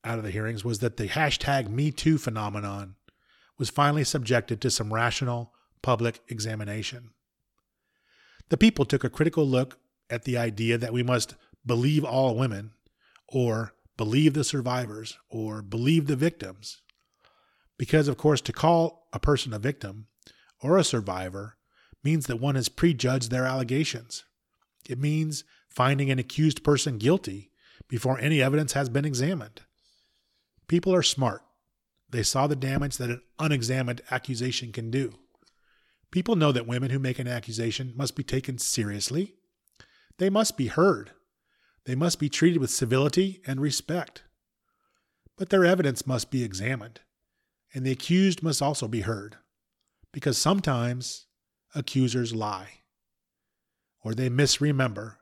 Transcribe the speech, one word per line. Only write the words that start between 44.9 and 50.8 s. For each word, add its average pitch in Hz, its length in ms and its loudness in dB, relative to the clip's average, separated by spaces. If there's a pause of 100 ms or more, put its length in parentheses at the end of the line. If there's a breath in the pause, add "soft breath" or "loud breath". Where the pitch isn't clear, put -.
But 190 140 -6
their 190 140 6
evidence 170 420 4
must 127 260 -2
be 127 100 0
examined, 107 580 -6 (720)
and 127 120 -6
the 135 80 0
accused 180 500 2
must 156 180 0
also 139 280 -2
be 110 140 -4
heard, 104 340 -6 (760)
because 139 260 -2
sometimes 127 880 -2 (520)